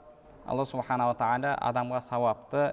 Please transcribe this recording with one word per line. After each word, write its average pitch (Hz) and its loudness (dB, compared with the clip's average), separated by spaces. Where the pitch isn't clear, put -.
Алла - -2
Субханала 123 0
Тағала 123 0
адамға 123 0
сауапты 123 0